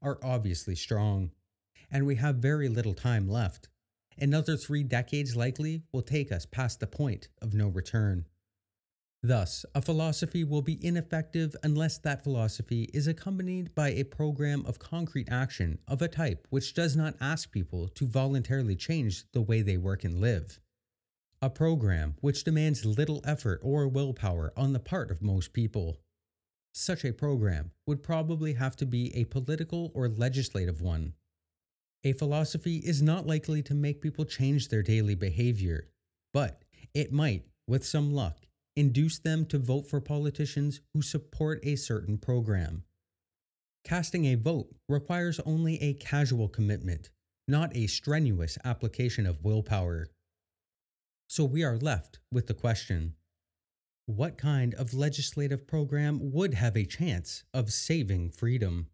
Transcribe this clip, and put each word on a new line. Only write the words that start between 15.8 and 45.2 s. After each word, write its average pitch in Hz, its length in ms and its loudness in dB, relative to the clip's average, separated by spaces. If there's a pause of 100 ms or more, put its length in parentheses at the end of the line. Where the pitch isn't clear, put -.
of 123 120 0
a - 60 0
type 135 440 -2
which 135 220 -2
does 165 220 2
not 156 240 0
ask 156 320 -4
people 90 380 -2
to - 180 -2
voluntarily 131 720 0
change 135 560 -2
the 120 80 2
way 110 200 4
they 98 160 2
work 95 280 -2
and 87 160 0
live. 104 400 0 (800)
A 135 80 2
program 101 720 2
which 139 220 0
demands 151 420 2
little 143 400 2
effort 113 360 0
or 139 260 2
willpower 113 680 0
on 135 180 2
the 127 60 0
part 170 320 -4
of 85 100 -4
most 98 320 0
people. 101 440 -2 (760)
Such - 300 -4
a 131 80 0
program 107 600 0 (140)
would 147 160 -2
probably 156 520 -2
have 131 240 -2
to 143 80 -2
be 123 300 -2
a 120 100 2
political 160 680 -4
or 127 140 0
legislative 107 760 0
one. 80 320 -2 (880)
A 135 100 4
philosophy 156 640 0
is 151 240 0
not 156 260 4
likely 156 360 0
to - 100 -4
make 143 280 0
people 156 240 -2
change 135 440 2
their 107 120 2
daily 107 320 4
behavior, 95 760 0 (440)
but 135 300 -2 (300)
it 143 180 -2
might, 135 340 2 (220)
with 131 180 2
some 147 280 2
luck, 98 240 -2 (380)
induce 147 440 4
them 160 260 0
to 147 140 -2
vote 131 280 0
for 143 140 -2
politicians 147 800 -2 (120)
who 151 80 2
support 156 640 -2
a 143 120 0
certain 107 420 -2
program. 101 640 2 (1000)
Casting 170 420 0
a 127 100 6
vote 156 340 0 (200)
requires 170 520 0